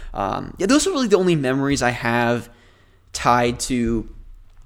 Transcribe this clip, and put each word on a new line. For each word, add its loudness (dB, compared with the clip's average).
um, -6
yeah, -2
those 4
are -2
really 0
the 6
only 4
memories 0
I 2
have 0
tied 2
to -2